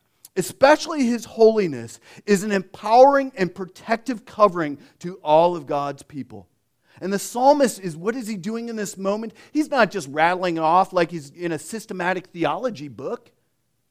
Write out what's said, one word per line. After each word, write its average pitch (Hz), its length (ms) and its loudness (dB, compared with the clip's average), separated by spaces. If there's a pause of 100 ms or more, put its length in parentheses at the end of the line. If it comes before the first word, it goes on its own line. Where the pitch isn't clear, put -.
(360)
especially 294 680 0
his 233 200 -2
holiness, 190 720 0 (260)
is 202 200 2
an 214 80 -4
empowering 262 840 4
and 185 160 -2
protective 220 720 -8
covering 170 540 0 (220)
to 180 160 -12
all 165 400 4
of 147 100 -12
God's 143 380 -6
people. 110 440 -16 (520)
And 190 120 -6
the 202 60 -2
psalmist 262 640 2
is, 180 160 -8
what 185 180 -6
is 247 140 -10
he 220 80 -6
doing 226 320 -8
in 233 80 -10
this 202 200 -8
moment? 208 380 -6 (160)
He's 294 180 -2
not 233 220 2
just 170 200 -8
rattling 165 500 0
off 175 320 2
like 175 180 0
he's 147 200 -12
in 170 200 -8
a 160 80 -4
systematic 185 720 -8
theology 165 580 -6
book. 135 460 -12 (580)